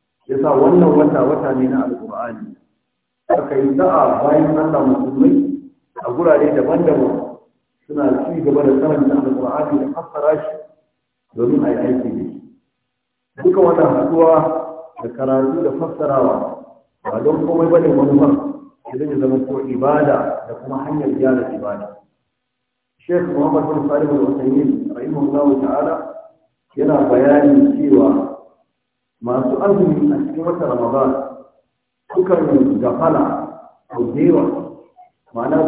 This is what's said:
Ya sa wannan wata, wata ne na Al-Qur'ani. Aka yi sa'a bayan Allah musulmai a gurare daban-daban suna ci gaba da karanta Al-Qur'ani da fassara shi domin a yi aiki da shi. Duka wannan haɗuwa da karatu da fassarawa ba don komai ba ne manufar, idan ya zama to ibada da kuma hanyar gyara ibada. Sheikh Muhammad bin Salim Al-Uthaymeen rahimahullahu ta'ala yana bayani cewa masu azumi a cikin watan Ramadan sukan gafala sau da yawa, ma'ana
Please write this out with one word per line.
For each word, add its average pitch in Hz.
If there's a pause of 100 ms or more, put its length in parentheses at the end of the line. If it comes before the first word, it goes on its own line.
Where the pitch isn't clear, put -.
(300)
Ya 135
sa 139
wannan 160
wata, 143
wata 139
ne 127
na 127
Al-Qur'ani. 110 (760)
Aka -
yi -
sa'a -
bayan 156
Allah 156
musulmai - (640)
a 123
gurare 156
daban-daban - (520)
suna 147
ci 165
gaba 143
da 135
karanta 139
Al-Qur'ani 143
da 131
fassara 156
shi - (800)
domin 120
a -
yi -
aiki 127
da -
shi. - (960)
Duka 185
wannan 165
haɗuwa 160 (680)
da 123
karatu 135
da 131
fassarawa 143 (680)
ba 110
don 156
komai 165
ba 170
ne 156
manufar, 139 (600)
idan 143
ya 135
zama 131
to 135
ibada 143 (300)
da -
kuma 131
hanyar 151
gyara 131
ibada. 101 (1000)
Sheikh 175
Muhammad -
bin 147
Salim 147
Al-Uthaymeen 135 (240)
rahimahullahu 139
ta'ala 151 (840)
yana 147
bayani 143
cewa - (840)
masu 123
azumi 170
a 139
cikin 160
watan 175
Ramadan 127 (1000)
sukan 160
gafala 127 (640)
sau - (100)
da 143
yawa, 175 (920)
ma'ana - (100)